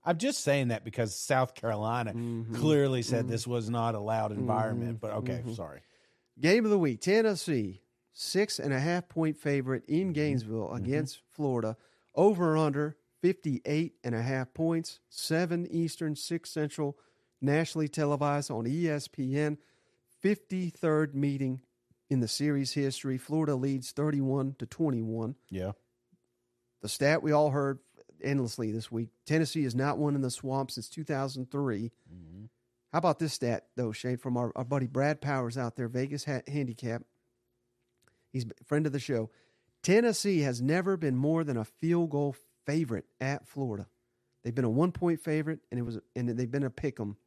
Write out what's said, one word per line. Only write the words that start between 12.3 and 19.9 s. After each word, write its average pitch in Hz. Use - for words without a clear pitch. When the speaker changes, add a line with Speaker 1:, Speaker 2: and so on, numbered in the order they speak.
Speaker 2:
under 151
fifty-eight 156
and 120
a 113
half 131
points, 165
seven 175
Eastern, 160
six -
Central, 147
nationally 151
televised 147
on 113
E 156
S 147
P 135
N. 151